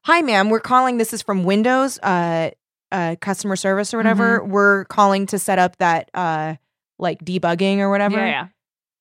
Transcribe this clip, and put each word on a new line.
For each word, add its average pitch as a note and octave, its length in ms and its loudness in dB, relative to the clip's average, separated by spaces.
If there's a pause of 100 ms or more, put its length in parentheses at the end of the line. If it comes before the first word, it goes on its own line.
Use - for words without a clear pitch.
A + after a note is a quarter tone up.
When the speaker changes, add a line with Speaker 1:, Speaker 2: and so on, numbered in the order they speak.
Speaker 1:
"Hi, E4+ 160 2
ma'am, G#3+ 280 2
we're A3 100 0
calling. B3+ 360 0
This A3+ 160 -2
is A3+ 100 -8
from F#3+ 220 -2
Windows, B3 560 2
uh, E3+ 500 -2 (400)
uh, E3+ 300 -4
customer G3 340 -4
service G3 380 -2
or A#3 60 -4
whatever. A3+ 420 2
Speaker 2:
Mm-hmm. G3 100 -8
Speaker 1:
We're G3+ 360 4
calling G3 400 2
to G3+ 120 -4
set F#3+ 200 0
up F3+ 180 2
that, E3+ 380 0
uh, D#3+ 400 -4 (440)
like, E3+ 240 -4
debugging F3+ 560 0
or G3 120 0
whatever." G3+ 260 0
Speaker 2:
Yeah, G3 100 0
yeah. D3+ 200 -4 (540)